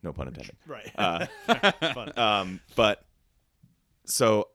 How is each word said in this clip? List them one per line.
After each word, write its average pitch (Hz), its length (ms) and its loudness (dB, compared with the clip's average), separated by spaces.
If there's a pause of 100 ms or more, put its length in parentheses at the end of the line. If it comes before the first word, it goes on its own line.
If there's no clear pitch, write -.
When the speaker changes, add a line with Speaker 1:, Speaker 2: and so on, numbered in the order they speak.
Speaker 1:
No 82 80 -8
pun 73 140 -8
intended. 64 300 -14 (100)
Speaker 2:
Right. 120 300 -14
Speaker 1:
Uh, 98 300 -2 (200)
Speaker 2:
<laughs> 185 480 0
Fun. 120 240 -10
Speaker 1:
um, 98 420 0 (140)
but 107 300 2 (1000)
so 107 500 2